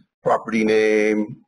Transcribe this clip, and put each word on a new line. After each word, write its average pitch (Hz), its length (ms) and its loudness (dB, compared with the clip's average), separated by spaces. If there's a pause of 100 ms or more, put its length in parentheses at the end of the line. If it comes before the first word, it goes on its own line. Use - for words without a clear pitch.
(240)
property 113 400 -2
name. 107 840 0